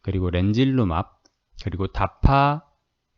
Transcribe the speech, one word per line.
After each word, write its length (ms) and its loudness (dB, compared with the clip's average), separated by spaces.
그리고 280 -2
렌질루맙, 920 0
그리고 240 -4